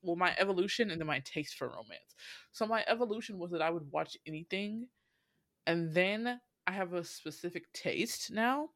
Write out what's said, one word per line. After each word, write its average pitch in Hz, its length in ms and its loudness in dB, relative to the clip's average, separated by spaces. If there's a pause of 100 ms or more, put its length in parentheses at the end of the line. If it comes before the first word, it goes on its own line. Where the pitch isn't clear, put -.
well, 170 140 2
my 180 220 6
evolution 196 520 4
and 165 100 -2
then 160 60 -2
my 143 140 0
taste - 360 -6
for 127 120 -4
romance. - 460 -12 (380)
So 226 140 2
my 220 200 2
evolution 226 520 0
was 175 140 -4
that 165 100 2
I 160 80 4
would 160 200 -4
watch 156 260 -2 (100)
anything, 202 640 -4 (800)
and 165 280 2
then 220 460 2 (260)
I 180 60 0
have 185 200 -2
a 175 120 -2
specific 170 680 -8
taste - 580 -2
now. 262 460 2